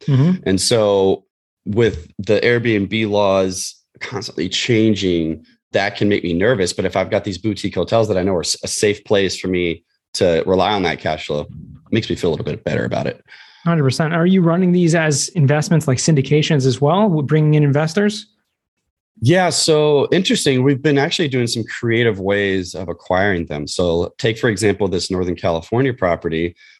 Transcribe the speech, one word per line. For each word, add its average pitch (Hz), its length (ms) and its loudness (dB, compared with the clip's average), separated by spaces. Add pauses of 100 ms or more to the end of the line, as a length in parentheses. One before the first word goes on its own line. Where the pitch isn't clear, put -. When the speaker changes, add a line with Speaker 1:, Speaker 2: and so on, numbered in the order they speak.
Speaker 1:
Mm-hmm. 151 380 2
Speaker 2:
And 95 160 0
so 101 640 2 (400)
with 110 420 -2 (120)
the 101 220 0
Airbnb 110 680 0
laws 98 640 0 (260)
constantly - 500 -8
changing, 95 920 0 (300)
that 101 240 0
can 107 120 0
make 104 160 0
me 87 80 -2
nervous. 95 400 0
But 95 120 -4
if 92 120 -2
I've 95 140 -2
got 101 140 0
these 92 140 -8
boutique 101 360 -6
hotels 107 340 0
that 95 80 0
I 92 60 0
know 98 120 0
are 85 60 0
s-, - 220 -4
a - 60 -8
safe - 360 -2
place 98 340 0
for 95 100 -8
me 87 340 -2 (320)
to 85 320 2
rely 95 260 2
on 101 120 -2
that 76 160 -2
cash 76 260 -6
flow, 73 160 -4
it 76 60 -12 (440)
makes 113 160 0
me 85 80 -4
feel 85 140 -2
a - 20 0
little 76 120 -6
bit 73 200 -8
better 76 200 -2
about - 220 -4
it. - 160 -8 (420)
Speaker 1:
Hundred 170 180 0
percent. 151 320 0
Are 170 120 2
you 190 160 4
running 175 300 2
these 175 220 2
as 156 360 0
investments, 151 580 2
like 127 100 2
syndications 147 680 2
as 120 140 0
well, 160 280 2
w-, 156 180 0
bringing 151 280 4
in 151 100 4
investors? 160 640 0 (960)
Speaker 2:
Yeah. 175 260 4
So 151 640 2
interesting. 165 500 2
We've 139 200 2
been 147 160 2
actually 156 300 -2
doing 123 180 -2
some 113 180 -4
creative 113 560 -2
ways 95 540 -2
of 87 140 -10
acquiring 90 580 -2
them. 73 200 -8
So 87 520 -2
take, 113 200 -2
for 127 120 0
example, 101 380 0
this 90 220 -4
Northern 90 260 -2
California 110 580 -2
property. 85 600 -2 (260)